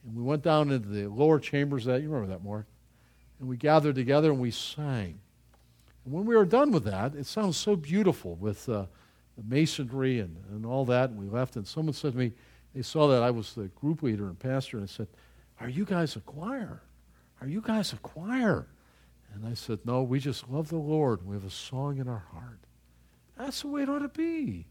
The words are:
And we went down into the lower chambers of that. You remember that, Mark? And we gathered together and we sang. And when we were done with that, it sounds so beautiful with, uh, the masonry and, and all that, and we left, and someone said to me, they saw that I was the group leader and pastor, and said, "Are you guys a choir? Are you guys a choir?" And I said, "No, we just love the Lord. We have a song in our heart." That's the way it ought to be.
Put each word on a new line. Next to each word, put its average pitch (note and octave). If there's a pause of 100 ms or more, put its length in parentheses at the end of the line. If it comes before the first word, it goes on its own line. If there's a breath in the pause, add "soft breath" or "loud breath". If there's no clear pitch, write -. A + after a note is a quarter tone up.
And A2+
we A#2+
went C#3
down D3+
into A2+
the G2+
lower C#3+
chambers C#3+
of B2+
that. C3
You D3+
remember G#2+
that, F2+
Mark? G#2 (760 soft breath)
And C3
we B2+
gathered D3
together C#3
and C3+
we B2
sang. A#2 (840)
And C3
when F#3
we A#3
were G#3+
done B3+
with D3+
that, G#2+
it C#3+
sounds G3+
so G#3
beautiful D#3+
with, G2+
uh, G2+ (520 soft breath)
the A2
masonry C3
and, E2+ (160)
and G#2+
all C3
that, B2
and G#2+
we G2
left, A#2+
and G#2
someone D#3+
said C#3+
to B2
me, A#2+ (400 soft breath)
they C3+
saw D3+
that C3
I B2
was A2+
the G2+
group D3+
leader G#2+
and F2
pastor, C3
and G2
said, - (520 soft breath)
"Are A#2+
you E3
guys E3+
a G#2+
choir? G3+ (580 soft breath)
Are C3
you F#3
guys A3
a A2
choir?" G3+ (680 soft breath)
And G#2
I A#2
said, A2
"No, B2+
we C3
just B2+
love D3+
the E3
Lord. D3
We G2+
have G2
a F#2+
song C#3
in C3
our A2
heart." A#2 (800 soft breath)
That's C4
the D4
way C#4+
it C4+
ought C#4+
to C#4+
be. D4+